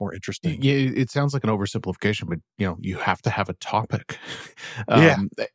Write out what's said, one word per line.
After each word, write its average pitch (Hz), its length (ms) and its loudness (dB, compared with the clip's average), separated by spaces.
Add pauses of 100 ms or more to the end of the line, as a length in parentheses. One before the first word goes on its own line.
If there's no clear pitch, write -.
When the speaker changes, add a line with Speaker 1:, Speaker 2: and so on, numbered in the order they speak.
Speaker 1:
more 101 120 -4
interesting. 107 500 -4
Speaker 2:
Yeah, 135 120 6
it, 135 240 2
it 131 120 2
sounds 143 220 0
like 139 120 -2
an 110 60 4
oversimplification, 101 800 0
but, 85 100 -2 (200)
you 101 80 2
know, 85 140 -2
you 92 180 -4
have - 240 0
to 117 80 2
have 101 180 -2
a 90 60 -4
topic. - 720 -4
<laughs> - 40 -16 (600)
Speaker 1:
Yeah. 147 300 6
Speaker 2:
Um, 98 200 0
i-, 107 160 -2